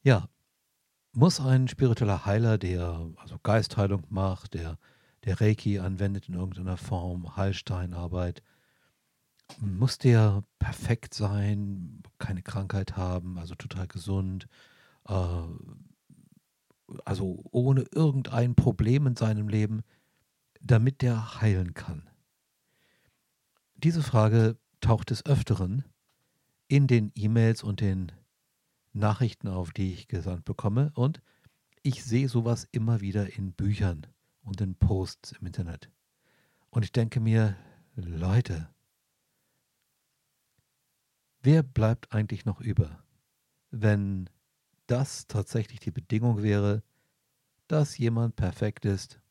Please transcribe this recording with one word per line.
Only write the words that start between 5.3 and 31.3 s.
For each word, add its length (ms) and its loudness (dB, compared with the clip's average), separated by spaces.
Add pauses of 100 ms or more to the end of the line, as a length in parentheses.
Reiki 400 2
anwendet 480 -4
in 80 -6
irgendeiner 400 -6
Form, 600 -6
Heilsteinarbeit, 1080 -4 (1120)
muss 400 -2
der 460 4 (160)
perfekt 540 -4
sein, 840 -4 (200)
keine 220 -6
Krankheit 540 -6
haben, 420 -4
also 180 -12
total 320 -8
gesund, 580 -4 (600)
äh, 340 -2 (1600)
also 460 -6
ohne 320 2 (100)
irgendein 640 0
Problem 520 4
in 80 2
seinem 360 0
Leben, 320 0 (800)
damit 400 4
der 360 -2
heilen 360 0
kann? 340 -12 (1700)
Diese 280 2
Frage 540 4 (240)
taucht 300 2
des 160 -4
Öfteren 580 0 (840)
in 200 4
den 280 4
E-Mails 480 2
und 200 -4
den 280 -2 (840)
Nachrichten 540 0
auf, 220 -4
die 220 -2
ich 160 -14
gesandt 380 -6
bekomme, 480 -2
und 260 -2 (640)